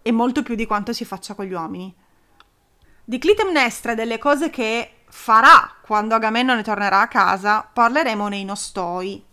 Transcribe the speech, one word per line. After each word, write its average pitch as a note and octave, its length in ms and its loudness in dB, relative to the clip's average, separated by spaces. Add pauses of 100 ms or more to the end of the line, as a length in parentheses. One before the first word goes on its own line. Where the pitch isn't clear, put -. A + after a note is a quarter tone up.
e A#3 120 -2
molto B3 300 0
più A#3+ 120 -6
di A3 100 -4
quanto G#3 280 -4
si A#3 120 -8
faccia G3 300 -14
con G3 100 -10
gli F#3 80 -10
uomini. F3+ 420 -10 (1080)
Di B3 140 -6
Clitemnestra D#4+ 760 0
e - 20 -2
delle A3+ 240 -4
cose C#4+ 300 0
che A3+ 420 -4 (180)
farà A#3+ 760 6
quando A3 320 -2
Agamennone A3+ 480 0
tornerà G3+ 380 0
a A#3 80 2
casa G3 640 0
parleremo A#3 580 0
nei G3+ 160 -6
nostoi F#3+ 800 -8 (100)